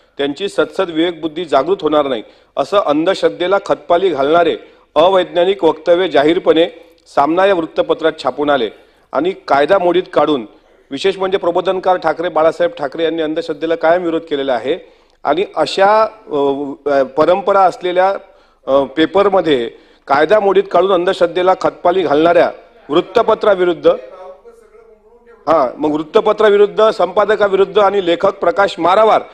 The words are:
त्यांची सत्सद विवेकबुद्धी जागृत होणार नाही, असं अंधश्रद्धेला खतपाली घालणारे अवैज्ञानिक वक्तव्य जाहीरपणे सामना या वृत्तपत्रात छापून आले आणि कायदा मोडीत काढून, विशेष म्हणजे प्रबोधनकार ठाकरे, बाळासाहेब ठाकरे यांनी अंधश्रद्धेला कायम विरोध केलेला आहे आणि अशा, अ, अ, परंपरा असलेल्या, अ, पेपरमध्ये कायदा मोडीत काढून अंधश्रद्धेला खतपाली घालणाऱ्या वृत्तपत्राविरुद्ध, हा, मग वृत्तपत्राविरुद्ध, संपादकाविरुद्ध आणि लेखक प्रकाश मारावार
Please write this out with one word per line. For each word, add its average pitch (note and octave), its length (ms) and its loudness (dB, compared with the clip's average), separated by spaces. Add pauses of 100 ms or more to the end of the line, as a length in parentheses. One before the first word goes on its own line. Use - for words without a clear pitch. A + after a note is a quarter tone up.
(180)
त्यांची C#3+ 300 -4
सत्सद E3+ 420 -4
विवेकबुद्धी D#3+ 540 -4
जागृत D3+ 360 0
होणार D3+ 260 0
नाही, A#2+ 160 -6 (340)
असं C#3 200 -2
अंधश्रद्धेला E3+ 880 0
खतपाली F3 420 0
घालणारे D3 480 0 (400)
अवैज्ञानिक F3 680 2
वक्तव्य E3+ 440 0
जाहीरपणे D#3+ 600 2 (380)
सामना E3 400 0
या G3+ 80 2
वृत्तपत्रात D#3+ 580 -2 (100)
छापून C#3+ 280 -4
आले A#2+ 200 0 (420)
आणि E3 200 -2 (160)
कायदा D3 300 2
मोडीत F3 240 0 (100)
काढून, D3 340 0 (440)
विशेष F#3+ 260 -4
म्हणजे F#3+ 220 -4
प्रबोधनकार F#3 580 -2
ठाकरे, E3 320 -4
बाळासाहेब D#3+ 500 0
ठाकरे D#3 260 -6
यांनी D#3+ 180 -2
अंधश्रद्धेला E3 520 -4
कायम E3 280 0
विरोध E3 200 -4
केलेला C3+ 320 -4
आहे C3 240 -4 (460)
आणि E3 200 0 (120)
अशा, G3 460 2 (240)
अ, D3 100 -6 (540)
अ, C#3 120 2
परंपरा F#3 580 2
असलेल्या, F3+ 540 0 (520)
अ, C3+ 180 2
पेपरमध्ये D#3+ 840 0 (360)
कायदा D#3 340 2
मोडीत G3 300 2
काढून F#3+ 220 2
अंधश्रद्धेला F3+ 680 0
खतपाली F3 420 -2
घालणाऱ्या D3+ 480 2 (380)
वृत्तपत्राविरुद्ध, F3+ 1000 0 (1600)
हा, D3 300 2
मग D3+ 140 -4
वृत्तपत्राविरुद्ध, G#3 1000 2
संपादकाविरुद्ध G3 880 0
आणि G3 280 2
लेखक F3 280 0
प्रकाश G3 440 -2
मारावार F#3 440 2 (120)